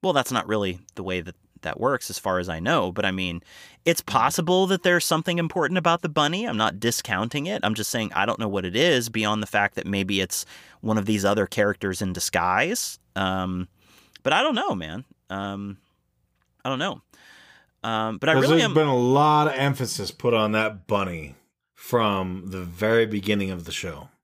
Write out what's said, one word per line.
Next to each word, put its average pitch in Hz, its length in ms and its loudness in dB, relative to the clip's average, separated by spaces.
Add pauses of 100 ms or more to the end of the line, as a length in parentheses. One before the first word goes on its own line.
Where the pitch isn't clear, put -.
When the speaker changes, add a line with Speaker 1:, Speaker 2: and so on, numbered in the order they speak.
Speaker 1:
Well, 185 100 2
that's 135 200 2
not 113 160 0
really 101 300 0 (160)
the - 80 -10
way 92 180 -2
that 87 140 -12 (280)
that - 180 -6
works, 127 300 0
as 90 80 -8
far 92 200 0
as 90 100 -2
I 82 120 -4
know. 107 300 0
But, 98 140 -4
I 98 60 2
mean, 90 320 -4 (420)
it's 165 160 2
Speaker 2:
Mm. - 60 -14
Speaker 1:
possible 180 640 2
that 185 140 0
there's 175 220 4
something 170 340 0
important 165 400 0
about 170 240 2
the 170 60 -2
bunny. 160 380 0
I'm 120 100 -4
not 104 240 0
discounting 117 680 -2
it. 202 180 -4
I'm 107 100 2
just 110 160 -4
saying 110 240 -4
I 95 100 2
don't 110 140 -2
know 110 100 -2
what 98 160 -2
it 90 100 -4
is 127 360 2
beyond 107 320 0
the 101 60 -6
fact 101 260 0
that - 120 -6
maybe 98 340 0
it's - 260 -4 (340)
one 110 160 0
of 101 100 0
these 104 180 0
other 101 220 4
characters 101 540 0
in 95 140 -2
disguise. 92 840 0 (180)
Um, 92 520 -2 (540)
but 135 100 0
I 190 100 4
don't 294 120 0
know, 269 200 -2
man. 87 300 -8 (240)
Um, 98 480 -6 (880)
I 123 60 -4
don't 131 100 -4
know. 165 220 -6 (840)
Um, 110 340 -2
but 139 100 -2
I 160 60 4
Speaker 2:
'Cause 135 80 4
Speaker 1:
really 147 140 6
Speaker 2:
there's 165 80 6
Speaker 1:
am 107 100 0
Speaker 2:
been 151 140 4
a 135 80 2
lot 147 500 4
of 151 80 0
emphasis 131 560 -2
put - 240 0
on 107 180 2
that 107 340 -2
bunny 87 500 -4 (380)
from 95 720 0
the 92 160 -8
very 107 440 2
beginning 101 440 0
of 87 140 -8
the - 80 -10
show. 73 360 -8 (160)